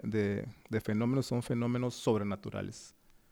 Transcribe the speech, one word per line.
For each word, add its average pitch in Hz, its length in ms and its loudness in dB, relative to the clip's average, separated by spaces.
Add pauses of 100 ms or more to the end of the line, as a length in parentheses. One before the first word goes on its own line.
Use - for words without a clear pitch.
de, 101 440 0 (220)
de 110 120 0
fenómenos 120 440 2
son 123 180 0
fenómenos 120 520 0
sobrenaturales. 101 1000 -2 (360)